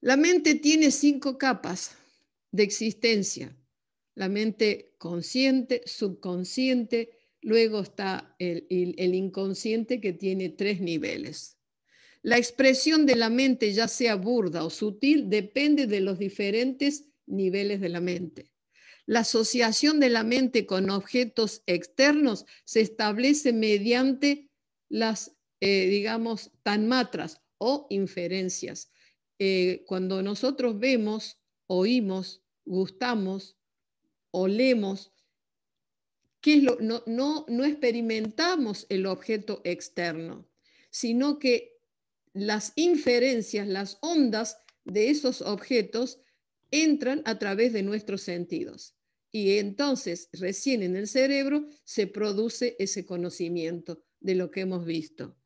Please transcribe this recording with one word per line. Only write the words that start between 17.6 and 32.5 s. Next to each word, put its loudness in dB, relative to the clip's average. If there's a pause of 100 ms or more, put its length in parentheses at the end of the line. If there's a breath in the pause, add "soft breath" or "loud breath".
de -2
la -4
mente. -8 (540 soft breath)
La 2
asociación 2
de 6
la 2
mente 2
con 0
objetos -2
externos 2 (200 loud breath)
se 2
establece 2
mediante 2 (380)
las, -4 (240)
eh, 4
digamos, -2 (100)
tanmatras 0 (180)
o 0
inferencias. -6 (480 soft breath)
Eh, 0
cuando -2
nosotros -2
vemos, 0 (260)
oímos, 0 (220)